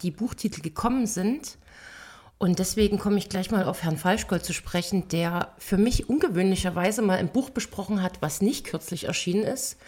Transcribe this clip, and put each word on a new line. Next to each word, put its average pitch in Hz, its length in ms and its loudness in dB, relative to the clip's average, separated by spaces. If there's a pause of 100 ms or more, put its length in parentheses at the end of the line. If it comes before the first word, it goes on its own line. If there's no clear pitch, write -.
die 180 80 -2
Buchtitel - 500 -4
gekommen 233 460 0
sind. 214 500 -2 (800)
Und 180 220 2
deswegen 202 400 2
komme 208 180 2
ich - 120 -2
gleich 185 220 -2
mal 196 140 2
auf 175 180 -2
Herrn 160 140 0
Falschgold 185 480 0
zu 175 80 -6
sprechen, - 560 -2
der 170 480 -2
für - 200 0
mich 220 320 4
ungewöhnlicherweise 190 920 2
mal 190 160 4
ein 180 140 0
Buch 269 180 0
besprochen 208 540 -4
hat, 185 180 -4
was 151 200 -2
nicht 214 240 0
kürzlich - 400 -6
erschienen 185 380 0
ist, - 340 -4 (100)